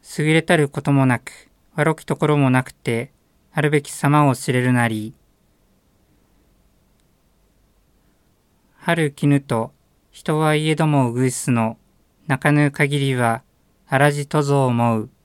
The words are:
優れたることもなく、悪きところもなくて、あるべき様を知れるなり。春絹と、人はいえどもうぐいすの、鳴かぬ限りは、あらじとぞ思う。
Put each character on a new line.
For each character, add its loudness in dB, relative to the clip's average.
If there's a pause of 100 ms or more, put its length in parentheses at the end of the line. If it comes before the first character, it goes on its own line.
(180)
優 -2
れ 2
た 0
る 2
こ -8
と -2
も 4
な 0
く、 -14 (420)
悪 0
き -20
と -4
こ -2
ろ 2
も 2
な 2
く -12
て、 -6 (420)
あ -4
る 0
べ 0
き -16
様 2
を 0
知 -6
れ 0
る 0
な 2
り。 -6 (3750)
春 -2
絹 2
と、 -6 (400)
人 -4
は 2
い -2
え 0
ど 0
も 2
う -4
ぐ 0
い 0
す -6
の、 -2 (500)
鳴 -2
か 0
ぬ 2
限 -2
り -2
は、 0 (460)
あ -2
ら 4
じ -8
と 0
ぞ 2
思 0
う。 -12 (140)